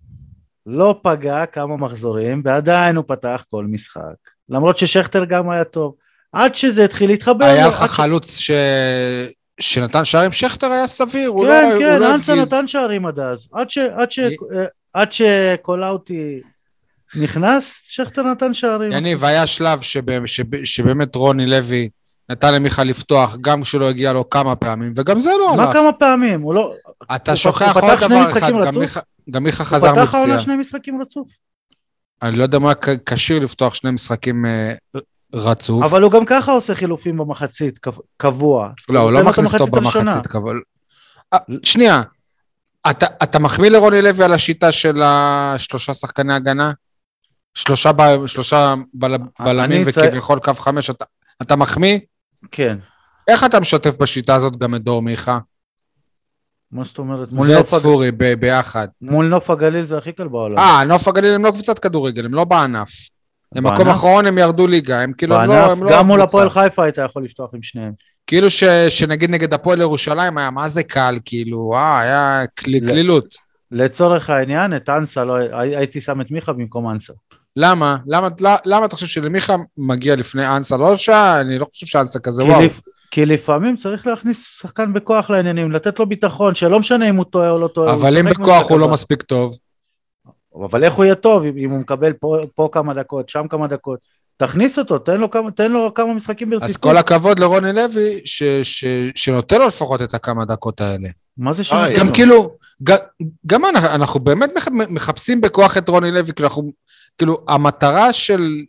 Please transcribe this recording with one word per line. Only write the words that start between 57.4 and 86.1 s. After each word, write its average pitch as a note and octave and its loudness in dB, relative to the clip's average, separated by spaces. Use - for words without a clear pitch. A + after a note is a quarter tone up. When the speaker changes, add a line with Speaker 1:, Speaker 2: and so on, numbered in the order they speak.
Speaker 2:
ואת D#3 8
Speaker 1:
נוף D#3 2
הג-, E3 2
Speaker 2:
ספורי C#3 4
ב-, A#2+ 0
ביחד. B2 -2
Speaker 1:
מול D3 0
נוף F3 0
הגליל D#3+ 0
זה D3+ -6
הכי D#3+ -12
קל E3+ -12
בעולם. A2 -4
Speaker 2:
אה, E3 6
נוף E3+ 2
הגליל G3 2
הם G#3 0
לא A3 4
קבוצת G#3 -4
כדורגל, C3+ -4
הם A#2+ -8
לא D#3+ 0
בענף. C3+ 0
הם B2+ -6
Speaker 1:
בענף? A#2+ 2
Speaker 2:
מקום F#3 4
אחרון, F#3+ 4
הם F#3 0
ירדו F3 4
ליגה, C#3 0
הם C3 -4
כאילו, B2+ 0
הם A2+ 4
לא, C#3+ 4
Speaker 1:
בענף, E3+ 6
Speaker 2:
הם F3+ -2
לא G3+ 2
Speaker 1:
גם F3+ 6
מול G3+ 6
Speaker 2:
הקבוצה. G3 4
Speaker 1:
הפועל F#3+ 2
חיפה F#3 0
היית D3+ -2
יכול C3+ -6
לפתוח B2 -14
עם A#2 -16
שניהם. A2 -12
Speaker 2:
כאילו F#3+ 2
ש-, - 0
שנגיד D#3 -2
נגד E3 -2
הפועל E3+ 0
ירושלים D#3 -2
היה, C#3 -4
מה C#3 -6
זה D#3 -4
קל, B2+ -2
כאילו, A2+ -6
אה, C#3+ 0
היה C3+ 0
קל-, - -8
Speaker 1:
ל- C3+ 0
Speaker 2:
קלילות. D3+ 0
Speaker 1:
לצורך C#3+ 0
העניין, D3 -2
את - -8
אנסה, C#3+ -4
לא, B2 -4
הי-, B2 -4
הייתי C#3 -6
שם C3+ -6
את B2+ -10
מיכה D#3 -8
במקום A#2 -8
אנסה. G#2+ -10
Speaker 2:
למה? D#3 2
למה, F3 0
ל-, G3 4
למה G3+ 0
אתה G3+ -12
חושב E3+ -10
שלמיכה E3 -4
מגיע C3 0
לפני C3+ -4
אנסה? C3+ -4
לא E3 2
ש-, F#3+ -4
אני D#3+ 2
לא C#3 -6
חושב - -14
שאנסה C3+ -2
כזה, A#2+ -4
Speaker 1:
כי C3+ 4
Speaker 2:
וואו. D#3+ 8
Speaker 1:
לפ-, E3 2
כי D3+ 2
לפעמים D#3 0
צריך G3+ -10
להכניס A3+ -6
שחקן G#3 -6
בכוח G#3 0
לעניינים, F3 0
לתת D#3+ -4
לו A3 0
ביטחון, G3 -2